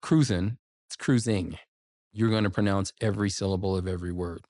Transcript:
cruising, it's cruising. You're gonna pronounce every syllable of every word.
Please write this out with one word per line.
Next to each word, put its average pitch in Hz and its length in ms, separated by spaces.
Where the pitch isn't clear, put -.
cruising, 113 560
it's - 100
cruising. 110 600
You're 110 180
gonna 110 200
pronounce 98 500
every 101 300
syllable 95 460
of 92 120
every 90 240
word. 87 380